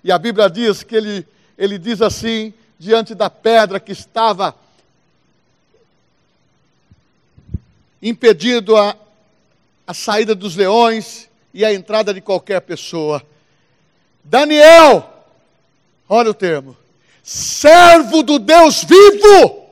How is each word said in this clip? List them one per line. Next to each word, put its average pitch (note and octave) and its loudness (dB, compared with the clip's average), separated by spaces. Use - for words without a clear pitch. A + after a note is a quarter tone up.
E F3 -8
a F3+ 0
Bíblia G3+ -2
diz G#3+ -6
que - -10
ele, G#3 -8
ele G3+ -8
diz G3 -8
assim, A3 -8
diante A3+ -6
da F#3+ -6
pedra G#3+ -2
que G3 -20
estava G3 -6
impedido A3 -2
a, G#3 -2
a F3 -18
saída A3 -6
dos F#3 -12
leões A3 -4
e F#3+ -6
a A3 -2
entrada G#3 -6
de F#3+ -12
qualquer F#3+ -8
pessoa: D3+ -12
"Daniel", D4 4
olha A3 -2
o G#3 -10
termo, D3 -10
"servo D#4+ 2
do C#4+ -2
Deus D#4 2
vivo". G4+ 6